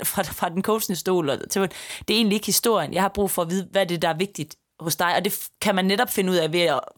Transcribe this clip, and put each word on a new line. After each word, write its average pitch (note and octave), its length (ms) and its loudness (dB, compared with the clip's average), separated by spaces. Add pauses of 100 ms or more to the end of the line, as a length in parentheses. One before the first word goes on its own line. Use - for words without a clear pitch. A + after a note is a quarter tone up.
fra, - 180 -2
fra E3+ 260 -4
den E3+ 140 -2
coachende G#3+ 360 0
stol, F3 320 0
og B2 80 -2 (120)
til, G3 120 0
det F#3 80 0 (400)
er G#3+ 80 2
egentlig G#3+ 180 4
ikke G#3+ 100 -4
historien. G3 480 2
Jeg F3+ 80 2
har G3 120 2
brug G3+ 160 0
for - 120 0
at E3 80 -4
vide, F#3+ 200 -2
hvad G3 160 2
det F3 80 -2
er, E3+ 40 0
der E3+ 100 2
er D#3+ 100 0
vigtigt F3+ 380 -6 (240)
hos E3 160 -4
dig, F3 200 2
og F3+ 80 2
det G#3 80 0
f-, - 280 -10
kan G3+ 140 2
man F#3 100 2
netop G3+ 260 2
finde F#3+ 220 0
ud F#3 40 4
af D#3+ 160 2
ved F3 80 2
at, D3+ 200 2 (180)